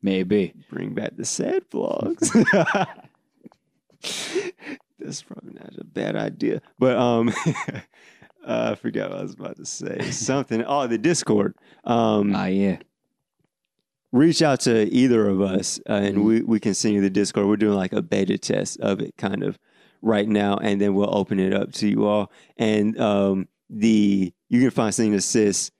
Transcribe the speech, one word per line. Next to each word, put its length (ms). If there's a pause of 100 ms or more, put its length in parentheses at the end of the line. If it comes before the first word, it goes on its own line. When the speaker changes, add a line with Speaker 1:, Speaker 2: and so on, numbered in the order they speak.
Speaker 1:
Maybe. 520 (160)
Speaker 2:
Bring 240
back 220
the 80
sad 460
vlogs. 580 (1700)
<laughs> 560 (400)
That's 240
probably 320
not 240
a 60
bad 320
idea. 440 (180)
But, 180
um, 320 (100)
<laughs> 80 (1000)
uh, 260
I 20
forgot 360
what 80
I 40
was 120
about 220
to 80
say. 360
Speaker 1:
<laughs> 100
Speaker 2:
Something. 560
Oh, 200
the 120
Discord. 560 (300)
Um, 500
Speaker 1:
Ah, 120
yeah. 320 (1300)
Speaker 2:
reach 300
out 180
to 220 (100)
either 360
of 120
us, 380 (100)
uh, 60
and 220
Speaker 1:
Mm-hmm. 100
Speaker 2:
we, 160
we 180
can 140
send 200
you 60
the 100
Discord. 360
We're 100
doing, 200
like, 160
a 100
beta 360
test 420
of 200
it 160
kind 260
of 160 (440)
right 260
now, 280
and 240
then 140
we'll 200
open 240
it 160
up 200
to 140
you 180
all. 240 (260)
And, 440
um, 480 (200)
the, 640 (160)
you 120
can 100
find 240
Sync 140
and 80
Assist 640